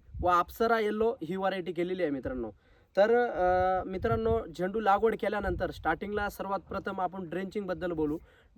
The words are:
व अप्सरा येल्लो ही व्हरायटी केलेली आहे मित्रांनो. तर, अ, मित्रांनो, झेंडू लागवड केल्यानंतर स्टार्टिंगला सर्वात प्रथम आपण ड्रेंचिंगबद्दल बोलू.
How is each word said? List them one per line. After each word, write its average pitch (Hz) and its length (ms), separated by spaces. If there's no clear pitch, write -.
व 170 60
अप्सरा 220 540
येल्लो 214 420
ही 165 140
व्हरायटी 190 360
केलेली 180 300
आहे 151 80
मित्रांनो. 131 400
तर, 233 300
अ, 185 580
मित्रांनो, 226 560
झेंडू 196 220
लागवड 208 400
केल्यानंतर 196 500
स्टार्टिंगला 202 580
सर्वात 190 300
प्रथम 190 420
आपण 185 280
ड्रेंचिंगबद्दल 180 640
बोलू. 156 260